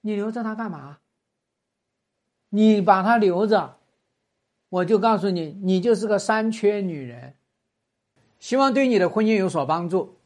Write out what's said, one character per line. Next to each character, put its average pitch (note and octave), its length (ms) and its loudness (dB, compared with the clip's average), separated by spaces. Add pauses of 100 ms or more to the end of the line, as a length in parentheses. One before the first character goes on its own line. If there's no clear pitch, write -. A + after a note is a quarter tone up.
你 G#3+ 120 -6
留 G#3 160 -4
着 A3+ 140 -8
他 A3 100 -6
干 A3 160 -8
嘛？ C#3+ 300 -16 (1600)
你 G#3+ 240 6
把 F#3+ 240 4
她 A#3 140 4
留 G3 280 2
着， F#3+ 300 0 (920)
我 F3+ 160 -2
就 G#3+ 120 2
告 A3 200 2
诉 G3 120 -2
你， E3+ 320 -6
你 F#3 200 0
就 A3+ 120 2
是 G#3 140 -2
个 G#3 100 2
三 A3 320 -2
缺 G#3 280 0
女 E3+ 240 -6
人。 B2 320 -16 (1040)
希 - 160 -4
望 C4+ 180 2
对 C4 140 2
你 A#3 100 2
的 F3+ 120 2
婚 G#3+ 160 0
姻 A3 100 4
有 F#3+ 140 0
所 C#3+ 160 -2
帮 E3 240 -2
助。 F3 260 -4 (100)